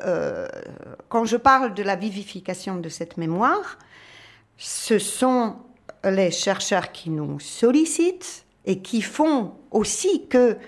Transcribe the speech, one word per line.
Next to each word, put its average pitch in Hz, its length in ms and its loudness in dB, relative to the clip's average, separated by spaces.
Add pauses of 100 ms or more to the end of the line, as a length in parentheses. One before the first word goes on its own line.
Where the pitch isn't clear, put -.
euh, 151 440 -2 (640)
quand 233 160 0
je 220 120 0
parle 262 360 4
de 202 100 -4
la 196 120 0
vivification 190 800 -8
de 165 140 -6
cette - 280 -10
mémoire, 208 600 0 (800)
ce - 420 0
sont 254 560 0 (480)
les 190 280 4
chercheurs 190 600 0
qui - 200 -8
nous 147 280 -4
sollicitent 311 1080 2 (200)
et 190 140 0
qui 220 220 -2
font 277 520 0 (180)
aussi - 560 0
que, 247 300 6 (100)